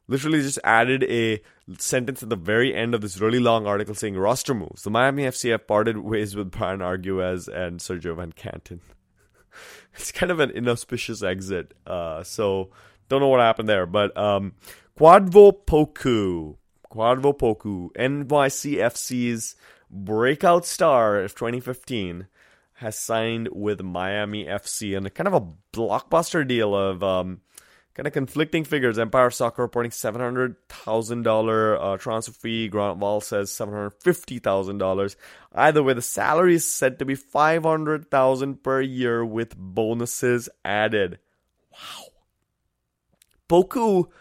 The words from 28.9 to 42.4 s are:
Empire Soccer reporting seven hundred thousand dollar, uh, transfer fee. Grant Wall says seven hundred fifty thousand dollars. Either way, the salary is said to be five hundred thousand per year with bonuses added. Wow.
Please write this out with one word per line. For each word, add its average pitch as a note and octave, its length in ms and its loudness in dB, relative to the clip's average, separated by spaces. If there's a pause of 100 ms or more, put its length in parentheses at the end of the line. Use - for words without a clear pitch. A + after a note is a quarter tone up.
Empire A#2+ 320 2
Soccer A#2+ 320 -2
reporting A#2+ 300 -4
seven A2+ 280 -6
hundred B2+ 360 -4 (120)
thousand A2+ 540 -4
dollar, A2 580 2
uh, F#2+ 160 -4
transfer A2+ 360 -6
fee. A2+ 360 -6
Grant G2+ 300 -2
Wall G2+ 220 0
says G2+ 320 -4
seven G#2 220 -8
hundred G#2 280 -8
fifty D#3+ 360 -2
thousand G2 400 -2
dollars. F#2+ 380 -2 (360)
Either D3+ 300 4
way, C3 120 2
the A#2 80 -6
salary D#3+ 540 2
is D#3+ 120 -2
said C3 300 0
to C#3 60 -4
be C3+ 100 -4
five D#3 480 0
hundred D#3 480 -2
thousand C3 520 0
per C3+ 180 0
year B2+ 440 -2
with A2+ 320 -6
bonuses A#2 920 -2 (160)
added. G#2 560 0 (520)
Wow. - 340 -18 (1400)